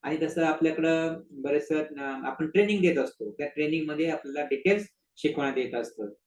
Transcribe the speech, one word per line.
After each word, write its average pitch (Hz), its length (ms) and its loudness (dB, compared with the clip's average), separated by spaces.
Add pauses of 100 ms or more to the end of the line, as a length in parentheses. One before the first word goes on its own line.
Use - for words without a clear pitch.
आणि 147 200 -2
तसं 160 220 0
आपल्याकडं 160 760 2 (100)
बरेचसं, 143 480 0
अ, 139 480 -6
आपण 156 220 -4
ट्रेनिंग 202 320 4
देत 165 160 4
असतो, 110 340 -2
त्या 147 160 -6
ट्रेनिंगमध्ये 151 640 -2
आपल्याला 143 400 -4
डिटेल्स 202 380 2 (280)
शिकवण्यात 139 420 0
येत 123 180 -2
असतं 113 340 -6 (160)